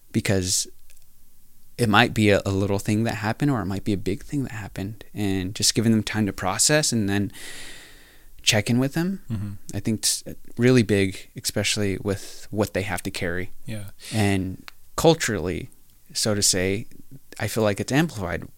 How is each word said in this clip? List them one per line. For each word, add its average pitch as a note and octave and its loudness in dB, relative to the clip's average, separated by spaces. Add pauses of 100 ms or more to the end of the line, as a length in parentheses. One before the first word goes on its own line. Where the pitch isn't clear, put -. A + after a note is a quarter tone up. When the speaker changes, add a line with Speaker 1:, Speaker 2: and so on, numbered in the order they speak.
(120)
Speaker 1:
because F#2+ 0 (1120)
it A#2 2
might A2 6
be G#2+ 6
a, G2 8
a G2+ 0
little G2 2
thing G#2+ 0
that A2+ -2
happened, A2 0
or C3 2
it F#2 -2
might F#2+ -4
be G#2 2
a G2 2
big G2 -2
thing C#3+ -4
that - -6
happened, G2+ -8 (120)
and F#2+ 0
just - 2
giving A2+ 4
them A2 4
time G#2+ 0
to F#2+ -2
process G#2+ 2
and G#2+ 0
then G2+ 0 (1080)
check - 4
in A#2+ 4
with C3+ 0
them. F#3 -2 (100)
Speaker 2:
Mm-hmm. G2+ -4 (240)
Speaker 1:
I G2 -2
think A2 0
it's - 0 (340)
really B2 8
big, G2 2 (120)
especially G#2 0
with - -4
what G2+ 0
they F#2 0
have G2 -4
to - -4
carry. F2+ -4 (140)
Speaker 2:
Yeah. G#2 -8 (220)
Speaker 1:
And G2 0 (260)
culturally, F#2+ 2 (440)
so A2 0
to G2+ 0
say, G2 2 (520)
I A2+ -2
feel A2 0
like G#2 2
it's G#2+ -2
amplified A#2+ 0 (100)